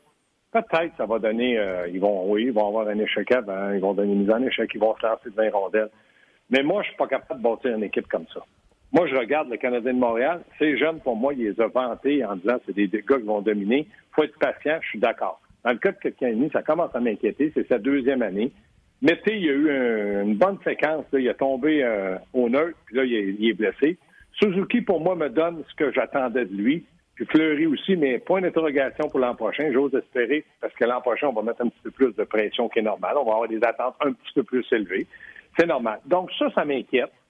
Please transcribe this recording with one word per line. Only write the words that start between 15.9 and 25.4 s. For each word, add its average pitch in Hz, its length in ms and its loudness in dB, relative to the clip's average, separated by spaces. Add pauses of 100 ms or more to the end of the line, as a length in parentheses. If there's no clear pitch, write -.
de - 80 -14
Kotkaniemi, 127 500 0
ça 131 100 0
commence 156 320 0
à 123 60 -2
m'inquiéter, 117 540 0
c'est 120 160 -2
sa 123 100 2
deuxième 131 420 0
année. 104 300 -2 (500)
Mais 165 200 4
tu - 80 0
sais, 220 80 0
il 185 80 0
y 151 40 4
a 139 40 2
eu 147 180 2
un, 107 520 0
une 104 120 2
bonne 185 300 2
séquence, 151 480 -2
là, 135 60 4
il 123 100 0
a 104 40 0
tombé, 139 500 0
euh, 98 340 -2 (160)
au 123 160 2
neutre, 156 360 0
puis 110 120 -8
là, 131 80 2
il 120 100 0
est, 98 240 -2
il 113 100 2
est 110 40 2
blessé. 107 440 0 (360)
Suzuki, 202 480 0
pour 180 180 0
moi, 180 160 0
me 151 140 -2
donne 156 400 -2